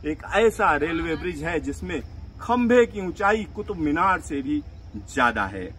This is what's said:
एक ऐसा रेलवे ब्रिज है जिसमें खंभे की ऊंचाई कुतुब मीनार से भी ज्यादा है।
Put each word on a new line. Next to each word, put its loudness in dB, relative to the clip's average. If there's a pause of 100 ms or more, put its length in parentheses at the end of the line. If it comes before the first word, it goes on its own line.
एक -6 (120)
ऐसा 4
रेलवे 0
ब्रिज -6
है -2
जिसमें -6 (400)
खंभे 6
की -6
ऊंचाई 0
कुतुब -8
मीनार 2
से -6
भी -2 (340)
ज्यादा 0
है। -8 (140)